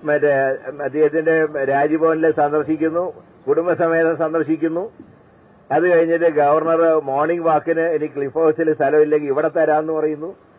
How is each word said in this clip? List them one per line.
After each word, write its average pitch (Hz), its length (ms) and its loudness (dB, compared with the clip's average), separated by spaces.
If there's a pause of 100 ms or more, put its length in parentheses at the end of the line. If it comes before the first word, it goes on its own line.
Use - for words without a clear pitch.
മറ്റേ 139 540 0 (260)
അദ്ദേഹത്തിന്റെ 151 840 0
രാജ്ഭവനിൽ 156 680 2
സന്ദർശിക്കുന്നു, 156 840 -2 (340)
കുടുംബസമേതം 165 680 0
സന്ദർശിക്കുന്നു. 160 720 -4 (800)
അത് 170 240 2
കഴിഞ്ഞിട്ട് 165 300 2
ഗവർണർ 160 760 2
മോർണിംഗ് 151 440 -2
വാക്കിന് 160 360 0
ഇനി 156 260 -2
ക്ലിഫ് 135 260 -6
ഹൗസിൽ 156 400 0
സ്ഥലമില്ലെങ്കിൽ 151 540 2
ഇവിടെ 147 200 0
തരാമെന്ന് 156 460 0
പറയുന്നു. 156 420 -4 (240)